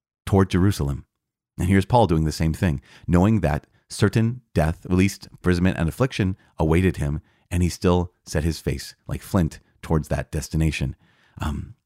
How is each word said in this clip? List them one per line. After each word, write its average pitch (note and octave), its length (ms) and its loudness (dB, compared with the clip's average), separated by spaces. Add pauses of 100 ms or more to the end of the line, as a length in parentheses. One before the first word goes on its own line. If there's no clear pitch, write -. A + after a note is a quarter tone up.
(260)
toward G2 240 2
Jerusalem. F2 560 0 (520)
And F2+ 80 -2
here's F#2+ 200 4
Paul A#2+ 200 4
doing D#2+ 180 2
the D2+ 80 0
same D#2+ 200 0
thing, D#2 300 -2 (240)
knowing F#2+ 340 4
that D2 260 -2 (220)
certain A2+ 540 0 (100)
death, D#2+ 320 0
at - 80 -8
least F#2+ 380 0
imprisonment F2+ 480 0
and D#2+ 100 0
affliction, F#2+ 480 -2 (220)
awaited E2+ 400 2
him, D2+ 240 -4 (280)
and F2+ 120 0
he E2+ 80 2
still F2 420 0 (140)
set D#2 180 -4
his D#2+ 160 -2
face - 340 -8 (120)
like D2 160 -8
flint - 360 -2 (220)
towards D#2 280 -2
that D2 220 -6
destination. D#2 680 -2 (440)
Um, D2 460 -8